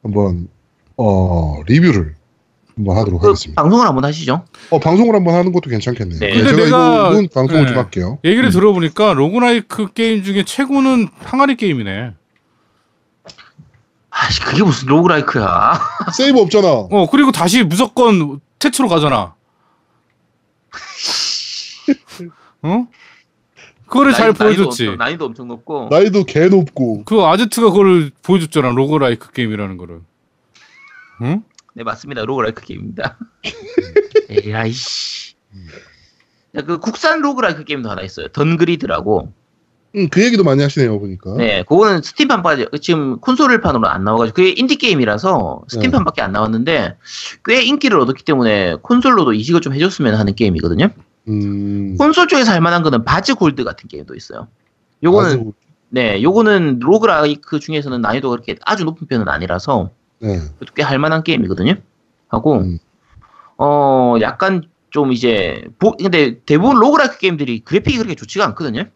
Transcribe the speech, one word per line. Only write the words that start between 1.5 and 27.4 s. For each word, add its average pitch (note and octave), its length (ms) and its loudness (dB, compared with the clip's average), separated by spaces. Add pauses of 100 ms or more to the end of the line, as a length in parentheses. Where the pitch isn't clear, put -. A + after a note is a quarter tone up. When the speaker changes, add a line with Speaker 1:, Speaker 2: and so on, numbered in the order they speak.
Speaker 1:
리뷰를 A2+ 480 2 (600)
한번 G2 220 0
하도록 F#2 240 0
Speaker 2:
그 G#3 60 4
Speaker 1:
하겠습니다. - 340 0
Speaker 2:
방송을 A3 260 4
한번 C3 160 0
하시죠. D3+ 400 -4 (280)
Speaker 1:
어, D#3+ 80 2
방송을 G#3+ 360 4
한번 F3 200 2
하는 F3+ 180 2
것도 E3 160 -2
괜찮겠네요. G#2 500 -4
Speaker 2:
네. G2+ 120 -2
Speaker 1:
네, - 20 -2
Speaker 3:
근데 - 160 4
Speaker 1:
제가 - 160 6
Speaker 3:
내가, B3 320 4 (120)
Speaker 1:
이거, F3 40 4
이건 G3+ 200 2
방송을 D3 300 2
Speaker 3:
네. C3 60 2
Speaker 1:
좀 A#2+ 80 0
할게요. G2 480 -4
Speaker 3:
얘기를 A3+ 200 4
Speaker 1:
음. G3 60 2
Speaker 3:
들어보니까 F#3 600 2
로그라이크 A3 800 0
게임 A3+ 300 0
중에 G3 200 -2
최고는 C4 640 0 (120)
항아리 C#4 360 0
게임이네. A#2 580 -4 (2000)
Speaker 2:
아이씨, - 320 -4
그게 - 220 0
무슨 C3 240 0
로그라이크야. C#3+ 920 2 (100)
<laughs> - 260 -8
Speaker 1:
세이브 C4 260 4
없잖아. G3 280 2
Speaker 3:
어, E3 420 2
그리고 C#4 200 4
다시 A3 320 2
무조건 F3+ 760 0 (200)
태초로 C4 300 0
가잖아. C#3 460 0 (3250)
어? A3 260 -2 (1000)
그거를 C#4 260 4
잘 A3 200 4
Speaker 2:
난이-, - 60 0
난이도 G#3 240 4
Speaker 3:
보여줬지. B2 240 -2
Speaker 2:
엄청, F#2 100 -4
난이도 D3 280 -4
엄청 A#2+ 220 -10
높고. A#2+ 440 -10
Speaker 1:
난이도 F#3+ 340 4
개 D#3+ 220 2
높고. C3 580 0
Speaker 3:
그 G#3+ 180 2
아제트가 G#3 480 2